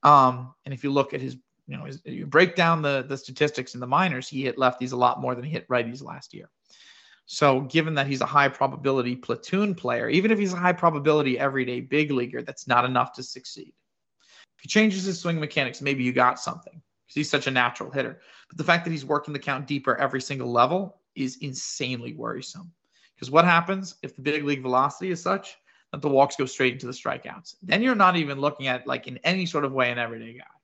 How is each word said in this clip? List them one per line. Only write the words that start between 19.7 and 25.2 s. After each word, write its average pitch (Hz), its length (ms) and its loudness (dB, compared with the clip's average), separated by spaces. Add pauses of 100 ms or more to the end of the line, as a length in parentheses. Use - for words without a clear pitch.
every 135 240 0
single 127 300 -6
level 147 500 2 (140)
is 127 220 -6
insanely 127 760 -8
worrisome. 120 580 -10 (480)
'Cause 131 120 -10
what 165 140 8
happens 175 580 2
if 139 120 -12
the 139 60 -18
big 147 220 -2
league 143 180 -2
velocity 131 480 0
is 170 120 -6